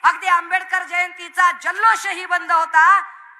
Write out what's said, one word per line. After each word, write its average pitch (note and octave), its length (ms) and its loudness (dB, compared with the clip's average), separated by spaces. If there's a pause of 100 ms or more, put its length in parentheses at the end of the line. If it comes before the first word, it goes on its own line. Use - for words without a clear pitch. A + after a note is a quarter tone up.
अगदी F4 240 0
आंबेडकर F#4 560 -2
जयंतीचा F4 680 -2 (120)
जल्लोषही F#4+ 640 -2
बंद F4 260 -2
होता E4 480 4 (400)